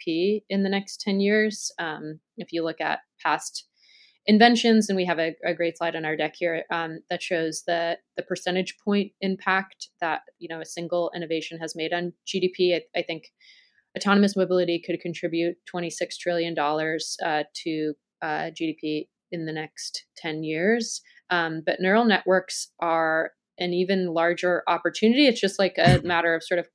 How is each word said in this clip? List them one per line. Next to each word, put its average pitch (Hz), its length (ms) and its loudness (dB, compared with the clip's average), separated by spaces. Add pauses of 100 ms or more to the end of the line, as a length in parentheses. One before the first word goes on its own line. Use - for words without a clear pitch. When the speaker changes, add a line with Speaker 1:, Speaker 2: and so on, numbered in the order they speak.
Speaker 1:
P 185 460 0
in 196 140 2
the 190 60 2
next 196 320 -4
ten 196 180 0
years. 208 600 0
Um, 156 400 -8 (180)
if 175 140 -12
you 165 120 -2
look 160 180 -4
at 156 180 -2 (240)
past - 440 -2 (580)
inventions, 220 640 6
and 196 60 0
we 180 100 2
have 165 140 0
a, 160 160 0 (100)
a 175 80 2
great 165 240 -2
slide 170 180 -2
on 160 100 -4
our 156 100 -2
deck 151 220 -2
here, 165 340 -2
um, 160 280 -4 (120)
that 175 100 -4
shows 160 460 -4
the, 170 300 -2 (200)
the - 60 -4
percentage 185 600 -4
point 202 280 0 (100)
impact 190 680 -4 (120)
that, 160 200 -2 (180)
you 165 100 -14
know, 165 120 -10
a 160 40 -12
single 170 500 -4
innovation 165 440 -6
has 160 160 -10
made 160 180 -4
on 175 200 -4 (120)
G 190 140 -4
D 185 160 0
P. 180 200 2
I, 160 240 -4
I 170 40 0
think 165 220 -8 (720)
autonomous 196 400 4
mobility 180 480 2
could 165 180 -4
contribute 170 540 -2 (100)
twenty-six 175 520 -6
trillion 170 360 -2
dollars, 156 720 -2
uh, 151 180 0 (200)
to, 156 300 -2 (280)
uh, 156 300 -4
G 165 160 -6
D 156 120 -6
P 151 300 -6 (220)
in 170 140 -6
the 156 80 -6
next - 520 -12 (120)
ten 156 260 -6
years. 196 580 -2 (280)
Um, 165 360 -2
but - 140 0
neural 208 260 4
networks 185 640 2 (100)
are 160 520 0 (280)
an 180 120 -2
even 185 360 0
larger 170 600 2
opportunity. 220 600 4
It's 240 120 4
just, 202 200 0
like, 185 180 2
a 170 240 6
Speaker 2:
<clears throat> - 20 -12
Speaker 1:
matter 170 300 2
of 165 100 -2
sort 175 160 -2
of 170 160 -4